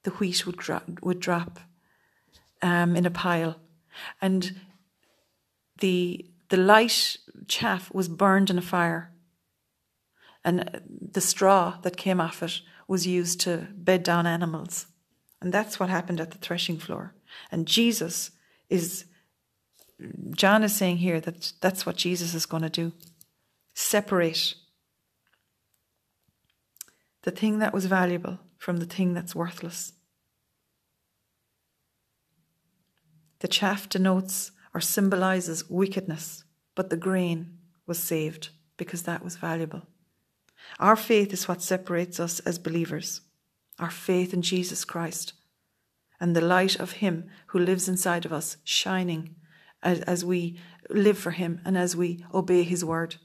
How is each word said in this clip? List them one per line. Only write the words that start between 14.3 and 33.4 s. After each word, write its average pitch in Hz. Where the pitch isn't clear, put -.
And 180
that's 214
what 180
happened 175
at 165
the -
threshing 170
floor. -
And 165
Jesus 220
is, 175
John 208
is 208
saying 180
here 170
that -
that's 185
what 175
Jesus 175
is 165
gonna 160
do. 165
Separate 185
the 185
thing 214
that 214
was 190
valuable 180
from 175
the 170
thing 180
that's 175
worthless. 170
The -